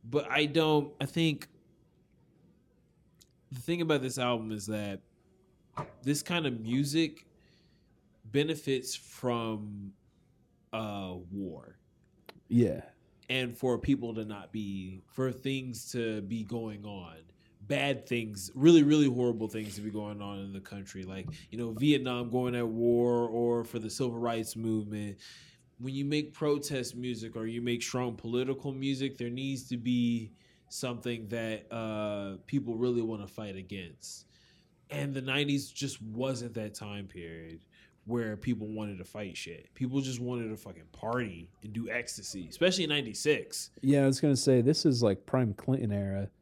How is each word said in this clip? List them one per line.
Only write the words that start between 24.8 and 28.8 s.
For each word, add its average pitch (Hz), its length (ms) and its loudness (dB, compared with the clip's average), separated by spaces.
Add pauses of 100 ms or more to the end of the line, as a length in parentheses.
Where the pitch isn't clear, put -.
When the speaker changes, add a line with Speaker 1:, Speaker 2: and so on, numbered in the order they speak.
Speaker 1:
When 131 160 -6
you 139 100 -2
make 147 300 0
protest 143 600 0
music 117 400 -6
or 113 100 -4
you 117 160 -4
make 120 200 0
strong 123 340 0
political 131 560 -2
music, 135 440 -2